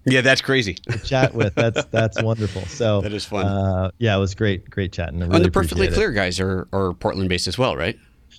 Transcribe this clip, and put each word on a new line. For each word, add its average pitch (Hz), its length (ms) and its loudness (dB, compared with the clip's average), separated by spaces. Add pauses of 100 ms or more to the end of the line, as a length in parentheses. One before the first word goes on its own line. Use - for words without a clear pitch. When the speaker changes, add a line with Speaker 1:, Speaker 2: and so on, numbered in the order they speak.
Speaker 1:
Yeah, 131 160 4
that's 131 180 4
crazy. 120 360 0 (140)
Speaker 2:
to 117 100 -4
chat 131 360 2
with. 107 180 0
That's, 120 320 0
Speaker 1:
<laughs> - 60 -12
Speaker 2:
that's 110 320 0
wonderful. 110 440 -2
So, 104 340 0
Speaker 1:
That 101 100 -4
is 104 140 -6
fun. 98 200 -2
Speaker 2:
uh, 95 520 0
yeah, 110 180 2
it 98 40 2
was 98 140 0
great, 101 360 -2
great 95 240 -4
chatting. 85 280 -6
I 90 40 -2
Speaker 1:
And 85 80 0
Speaker 2:
really 175 100 6
Speaker 1:
the 90 80 4
Perfectly 87 360 0
Speaker 2:
appreciate - 40 0
it. - 60 -2
Speaker 1:
Clear 202 160 2
guys 92 260 0
are, 95 320 -2
are 95 220 0
Portland-based 90 540 -2
as 90 100 -6
well, 120 180 2
right? 82 240 -4 (400)